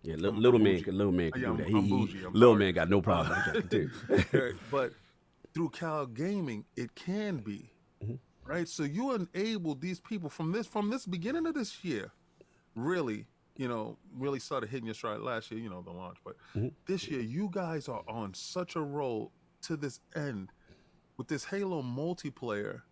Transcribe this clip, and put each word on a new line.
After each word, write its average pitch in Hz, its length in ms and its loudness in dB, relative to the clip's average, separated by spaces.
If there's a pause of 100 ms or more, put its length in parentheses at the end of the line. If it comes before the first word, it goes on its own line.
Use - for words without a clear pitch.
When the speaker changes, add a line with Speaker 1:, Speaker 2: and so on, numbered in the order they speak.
Speaker 1:
Yeah, 82 140 -6
li-, 90 120 0
Speaker 2:
I'm, 110 100 0
Speaker 1:
little 120 200 8
Speaker 2:
I'm 107 60 10
Speaker 1:
man, 95 120 8
Speaker 2:
bougie. 85 140 -2
Speaker 1:
little 98 220 2
man 87 220 2
Speaker 2:
Yeah, 127 60 -2
Speaker 1:
can 127 100 -2
Speaker 2:
I'm, 82 60 2
Speaker 1:
do 76 80 0
that. 85 60 -2
He, 107 80 4
Speaker 2:
I'm 98 60 6
Speaker 1:
he, 101 60 4
Speaker 2:
bougie, 95 360 0
I'm 90 80 -6
Speaker 1:
little 113 200 12
Speaker 2:
sorry. 104 120 6
Speaker 1:
man 90 80 2
got 85 160 2
no 101 100 8
problem 85 380 2
Speaker 2:
Uh, - 160 0
Speaker 1:
with - 160 0
that, - 0 -
too. 165 200 2 (420)
Speaker 2:
<laughs> 143 60 4
right, 123 160 0 (160)
but 131 220 0 (640)
through 160 160 0
cloud 151 440 -4
gaming, 151 500 -4 (120)
it 123 180 -8
can 196 440 -4
be, 107 320 -8 (320)
Speaker 1:
Mm-hmm. 110 120 -6 (300)
Speaker 2:
right? 165 240 -2
So - 140 -4
you 202 320 0
enabled 180 680 -2
these 175 200 -4
people 180 280 -6
from 160 240 -2
this, 220 140 -2
from 208 240 -2
this 254 160 -4
beginning 220 400 -2
of 320 80 -2
this - 280 -4
year, 123 280 -2 (640)
really, 120 520 -2 (300)
you 131 120 -4
know, 113 280 -4 (200)
really 135 240 -2
started 123 280 -4
hitting 120 180 -6
your 110 80 -4
stride 107 260 -4
last 113 300 -4
year, 113 100 -6
you 113 100 -8
know, 90 100 -8
the 87 120 -14
launch. 90 300 -12
But 92 140 -14 (180)
Speaker 1:
Mm-hmm. 110 140 -2 (180)
Speaker 2:
this 190 220 -4
year, 135 120 -2
you 143 300 -4
guys 165 380 -4
are 117 180 -6
on 107 280 -6
such - 420 -8
a 160 60 -2
roll 135 500 -2 (300)
to 160 160 -4
this 139 220 -6 (140)
end 123 360 -4 (680)
with 127 120 -8
this 147 160 -4
Halo 190 380 -2
multiplayer. 123 1080 -4